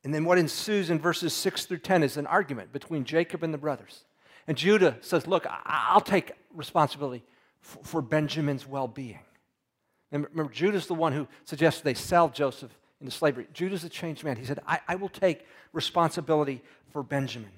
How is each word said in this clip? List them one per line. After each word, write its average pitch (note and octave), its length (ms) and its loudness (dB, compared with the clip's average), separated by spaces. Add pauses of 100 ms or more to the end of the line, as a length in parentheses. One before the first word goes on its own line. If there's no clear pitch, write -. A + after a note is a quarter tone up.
And C#3 100 -4
then D#3 100 0
what F3+ 140 6
ensues F3+ 520 0
in E3+ 80 2
verses E3 360 0
six - 320 -2
through F3 140 -6
ten F3+ 240 2
is C3+ 120 0
an D3 100 -4
argument C#3+ 460 -2
between C#3+ 320 -6
Jacob E3 400 0
and D#3+ 100 -2
the D3 40 -6
brothers. C#3 480 -6 (420)
And D#3+ 100 0
Judah F3+ 440 6
says, D3+ 260 0
"Look, F3+ 180 0
I, - 140 -8 (300)
I'll F#3+ 100 8
take - 320 0 (240)
responsibility C#3 680 -2 (380)
f-, - 220 -20
for D#3+ 180 -4
Benjamin's C#3+ 640 -2
well-being." C3 540 -8 (920)
And D3 200 -4
remember, D#3 220 -4
Judah's F#3+ 340 2
the F3 80 -2
one D#3+ 160 2
who C#3+ 160 -4 (160)
suggests D#3+ 380 2
they C3 120 0
sell E3+ 360 4
Joseph C3+ 420 -4 (300)
into C3 100 -12
slavery. B2+ 420 0
Judah's F3+ 300 -4
a E3+ 60 -12
changed D#3+ 340 -10
man. C3+ 140 -4
He B2+ 80 -12
said, C3+ 200 -6
"I, E3 220 -2
I F3 80 -2
will F#3+ 140 -8
take - 360 0 (280)
responsibility D#3 920 0 (300)
for C#3+ 100 -6
Benjamin." B2 540 -4